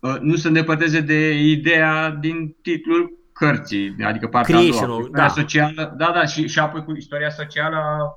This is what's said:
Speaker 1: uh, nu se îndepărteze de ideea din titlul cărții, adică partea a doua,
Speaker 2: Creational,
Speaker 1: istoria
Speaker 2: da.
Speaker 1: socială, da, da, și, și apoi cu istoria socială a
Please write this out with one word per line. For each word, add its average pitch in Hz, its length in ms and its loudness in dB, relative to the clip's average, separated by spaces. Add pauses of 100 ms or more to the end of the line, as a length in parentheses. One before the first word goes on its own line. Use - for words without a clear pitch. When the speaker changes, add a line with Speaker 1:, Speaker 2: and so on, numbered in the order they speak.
Speaker 1:
uh, 131 200 -4
nu 151 160 2
se 156 120 -2
îndepărteze 160 520 2
de 156 400 2
ideea 156 680 2
din 156 520 -6
titlul 165 560 -2 (140)
cărții, 101 720 -2
adică 107 240 -4
partea 120 280 2
a - 20 8
doua, 170 120 6
Speaker 2:
Creational, 120 300 -2
Speaker 1:
istoria 135 260 -2
Speaker 2:
da. - 20 4
Speaker 1:
socială, 151 680 -2
da, 160 180 0
da, 170 120 2
și, 151 220 -4
și - 100 -2
apoi 151 260 -2
cu 156 80 -8
istoria 147 380 -6
socială 151 460 -4
a 151 400 -4